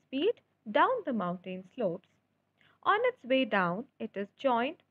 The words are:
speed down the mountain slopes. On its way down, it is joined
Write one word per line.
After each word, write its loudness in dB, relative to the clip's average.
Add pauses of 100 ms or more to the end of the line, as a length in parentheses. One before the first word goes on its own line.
speed -4 (280)
down 2 (160)
the -4
mountain -6 (100)
slopes. -4 (720)
On 4
its 0
way 4
down, 0 (120)
it -8
is -6 (100)
joined 0 (140)